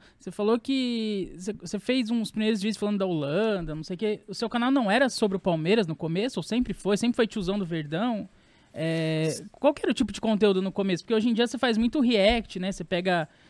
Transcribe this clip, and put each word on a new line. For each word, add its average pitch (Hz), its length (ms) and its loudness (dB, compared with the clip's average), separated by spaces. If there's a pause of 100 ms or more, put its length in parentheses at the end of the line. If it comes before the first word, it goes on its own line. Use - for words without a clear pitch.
(200)
você - 120 -12
falou 214 280 2
que 226 800 -2
você, 185 160 -6
você 202 260 -8
fez 247 300 0
uns 233 220 -2
primeiros 214 320 0
vídeos 220 140 -2
falando 208 200 0
da 196 80 0
Holanda, 165 680 0
não 156 80 -8
sei 185 100 -8
o 170 60 -8
quê. 214 280 -2
O 196 60 -10
seu 220 160 -4
canal 240 220 2
não 262 180 4
era 254 180 4
sobre 202 300 0
o - 20 -2
Palmeiras 180 460 2
no 160 100 -4
começo? 180 440 -2
Ou 160 40 -2
sempre 226 300 0
foi? 196 240 0
Sempre 233 180 2
foi 233 120 4
tiozão 196 320 -2
do 196 40 -2
Verdão? 165 640 -4 (460)
É, 160 800 -2
qual - 200 2
que - 120 -2
era 359 80 2
o - 20 4
tipo 214 180 0
de - 80 -12
conteúdo 202 440 2
no 190 80 -4
começo? 190 320 -2
Porque - 100 -4
hoje 220 160 2
em 233 60 2
dia 233 100 2
você 240 140 -4
faz 233 180 2
muito 240 220 2
react, 226 600 2
né? 185 120 -4
Você 185 120 -8
pega 175 460 0 (200)